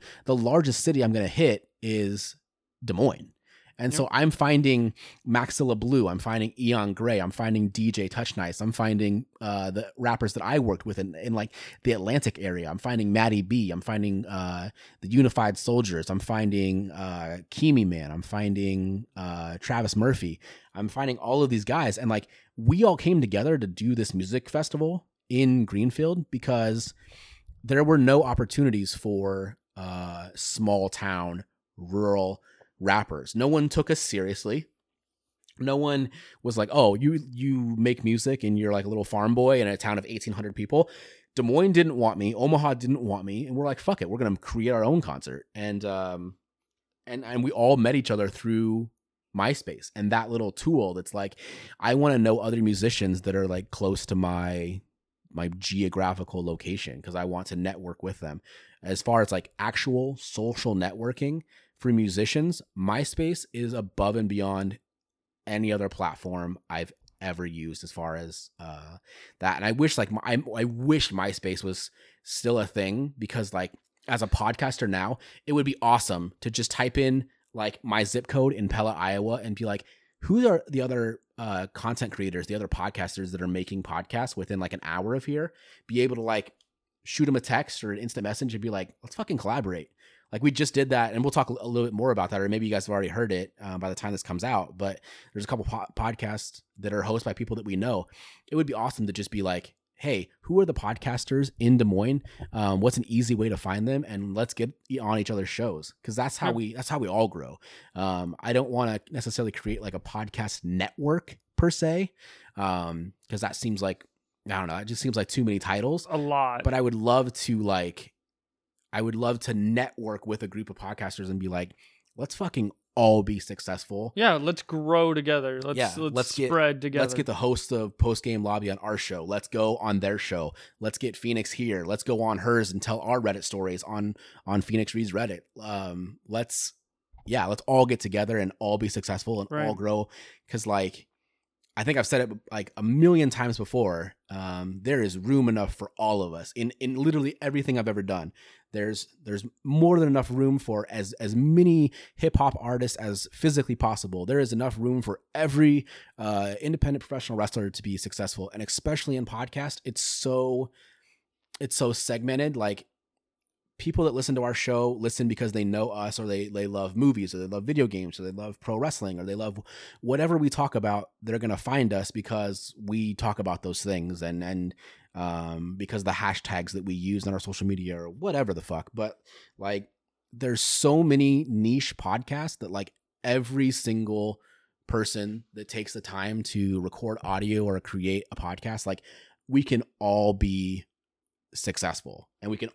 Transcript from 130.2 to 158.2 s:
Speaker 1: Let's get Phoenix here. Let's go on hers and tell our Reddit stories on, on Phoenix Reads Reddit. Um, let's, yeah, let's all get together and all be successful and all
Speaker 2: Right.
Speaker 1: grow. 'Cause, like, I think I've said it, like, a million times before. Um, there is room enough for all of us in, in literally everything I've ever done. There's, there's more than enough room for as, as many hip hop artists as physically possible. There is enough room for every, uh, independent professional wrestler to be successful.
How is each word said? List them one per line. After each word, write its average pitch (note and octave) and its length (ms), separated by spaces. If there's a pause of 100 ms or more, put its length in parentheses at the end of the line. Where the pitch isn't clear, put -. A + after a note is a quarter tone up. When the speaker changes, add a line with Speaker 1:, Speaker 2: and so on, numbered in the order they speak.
Speaker 1:
Let's G#2+ 180
get A#2+ 180
Phoenix A#2 360
here. G2+ 320
Let's G2+ 180
go A#2 200
on A2 160
hers A2 340
and F#2+ 100
tell A2+ 160
our B2 220
Reddit G2+ 240
stories F#2 400
on, G#2 320 (280)
on G2+ 160
Phoenix A2 320
Reads A2 200
Reddit. G2+ 300 (180)
Um, F#2+ 640
let's, - 460 (540)
yeah, G#2+ 200
let's G#2 220
all C3 180
get B2 140
together G#2+ 380
and F#2+ 200
all G#2 180
be G#2 120
successful G2+ 520
and G2 120
all D3+ 40
Speaker 2:
Right. G#2+ 200
Speaker 1:
grow. G#2 320 (400)
'Cause, A2 180
like, G2 400 (680)
I G#2+ 80
think C#3+ 120
I've B2+ 120
said B2+ 200
it, G#2+ 100 (120)
like, G#2+ 260
a - 60
million D3+ 480
times B2 260
before. G2 580 (160)
Um, F#2 520
there C3 180
is F#2+ 160
room A#2+ 320
enough G#2+ 280
for - 200
all G#2+ 280
of E2+ 100
us E2+ 220
in, A#2 240
in C3 160
literally D3 440
everything C#3 380
I've A2 80
ever G#2 160
done. F#2 300 (400)
There's, G#2+ 360 (160)
there's G#2 200 (200)
more E3 340
than E3 80
enough C3+ 240
room C3+ 300
for G#2+ 300
as, G#2 240
as G#2+ 200
many D#3+ 560 (240)
hip - 220
hop C#3 240
artists B2 380
as G#2 340
physically C#3+ 420
possible. G2 520
There C3 120
is B2+ 140
enough A#2 260
room B2 240
for G#2 180 (140)
every, D3 520 (320)
uh, G2+ 420
independent D3 420
professional B2 340
wrestler G#2 340
to - 120
be G2 140
successful. F#2+ 540